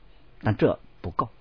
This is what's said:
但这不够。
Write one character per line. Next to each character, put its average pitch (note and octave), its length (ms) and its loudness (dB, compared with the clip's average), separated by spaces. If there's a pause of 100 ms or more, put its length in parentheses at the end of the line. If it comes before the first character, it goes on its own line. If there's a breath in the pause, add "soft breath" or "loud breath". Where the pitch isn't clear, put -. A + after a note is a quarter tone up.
(420)
但 A2 140 0
这 B2+ 240 2 (220)
不 F2+ 80 -8
够。 A2+ 200 -4 (120)